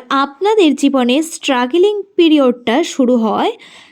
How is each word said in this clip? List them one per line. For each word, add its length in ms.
আপনাদের 640
জীবনে 460
স্ট্রাগলিং 760
পিরিয়ডটা 680
শুরু 340
হয় 340